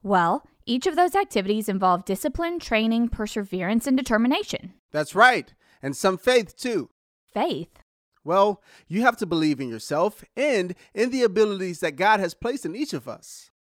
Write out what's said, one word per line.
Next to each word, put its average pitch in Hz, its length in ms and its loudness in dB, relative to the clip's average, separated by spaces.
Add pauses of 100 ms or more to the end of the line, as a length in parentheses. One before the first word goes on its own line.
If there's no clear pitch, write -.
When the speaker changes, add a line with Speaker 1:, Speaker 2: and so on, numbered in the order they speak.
Speaker 1:
Well, 190 420 2 (220)
each 254 220 0
of 311 80 -2
those 349 180 4
activities 214 540 0
involve 190 360 2
discipline, 330 540 -4
training, 226 520 0
perseverance, 208 760 -4
and 262 100 4
determination. 262 760 0 (160)
Speaker 2:
That's 151 240 -4
right. 220 400 4 (280)
And 135 140 -6
some 190 220 2
faith, 247 380 2
too. 208 340 -4 (420)
Speaker 1:
Faith? 170 460 -6 (460)
Speaker 2:
Well, 196 360 2 (280)
you 196 140 -2
have 240 160 4
to 208 80 -4
believe 156 340 0
in 131 80 -6
yourself 147 560 -4 (120)
and 214 380 0 (200)
in 233 160 0
the 262 120 0
abilities 196 560 0
that 160 160 -2
God 202 240 2
has 175 160 -2
placed 240 320 -6
in 160 80 -6
each 285 180 -6
of 123 140 -8
us. - 440 -18 (140)